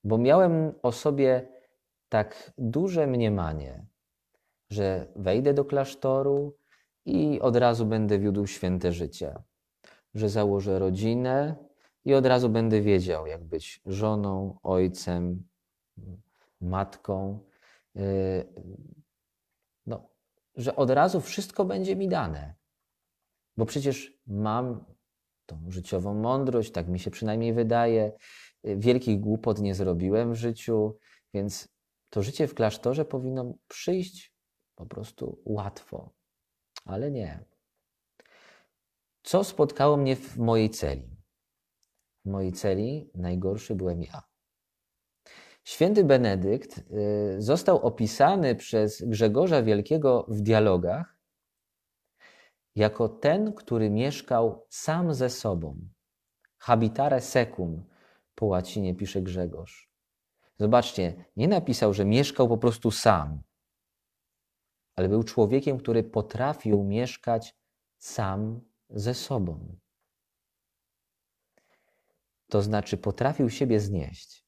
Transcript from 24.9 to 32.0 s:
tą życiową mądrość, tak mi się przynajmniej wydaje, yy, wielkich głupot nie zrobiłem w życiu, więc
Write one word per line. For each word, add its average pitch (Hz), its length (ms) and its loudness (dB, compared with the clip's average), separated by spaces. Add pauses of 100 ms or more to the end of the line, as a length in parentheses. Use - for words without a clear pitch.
tą 82 260 -14
życiową 92 420 -6
mądrość, 120 580 -2
tak 85 160 -6
mi 90 120 -2
się 95 120 -8
przynajmniej 113 420 -2
wydaje, 113 580 2 (520)
yy, 101 140 -4
wielkich 117 420 2
głupot 107 400 -2
nie 98 160 -2
zrobiłem 95 560 0
w 113 40 -4
życiu, 113 640 -2 (360)
więc 101 420 -8 (340)